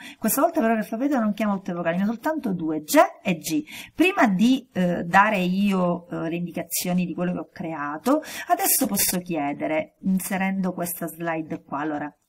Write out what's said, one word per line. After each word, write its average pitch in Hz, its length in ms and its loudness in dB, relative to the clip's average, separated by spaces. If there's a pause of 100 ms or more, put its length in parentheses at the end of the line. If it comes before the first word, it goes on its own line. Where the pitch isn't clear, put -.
(180)
Questa 226 220 0
volta 330 200 2
però 226 120 4
l'alfabeto 233 460 0
non 214 140 0
chiama 208 220 -2
tutte 190 160 -6
le 175 60 -4
vocali, 175 200 0
ne 196 60 2
ho 202 40 2
soltanto 233 460 -2
due, 156 300 -2
G - 140 2 (240)
e 180 160 -2
G. 151 260 -2 (320)
Prima 359 320 4
di, 220 440 4
eh, 175 320 0
dare 196 360 4
io, 180 680 2
eh, 165 200 -4
le 165 60 -4
indicazioni 175 720 -2
di 160 80 -6
quello 180 200 -2
che 175 60 -4
ho 156 120 -10
creato, 160 720 -2 (260)
adesso 349 380 2
posso 196 340 0
chiedere, 156 840 -4
inserendo 190 720 0
questa 175 340 -6
slide 160 560 -6
qua, - 160 -8
allora, 147 360 -6 (140)